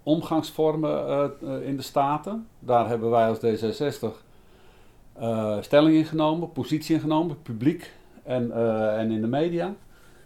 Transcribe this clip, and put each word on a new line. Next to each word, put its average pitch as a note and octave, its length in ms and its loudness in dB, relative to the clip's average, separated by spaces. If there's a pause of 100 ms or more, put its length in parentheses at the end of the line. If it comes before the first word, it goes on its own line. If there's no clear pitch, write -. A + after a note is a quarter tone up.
omgangsvormen, D#3 1040 0
eh, C#3+ 160 0
eh, C3+ 440 -8
in C#3 80 -4
de B2+ 60 -8
Staten. D3+ 640 -2 (120)
Daar A#2 300 2
hebben A#2 220 0
wij A2+ 180 4
als A2 100 0
D - 20 -16
zesenzestig, A2+ 840 -2 (880)
eh, A2 480 -4
stelling D#3 360 6
in D#3 80 4
genomen, D#3+ 480 -2
positie D3+ 420 -2
in D3+ 60 2
genomen, D#3 420 -2
publiek B2+ 500 -2 (320)
en, B2 280 -2
eh, A2 480 0
en A2+ 100 0
in A2 100 0
de A2+ 60 -2
media. E3+ 480 -2 (520)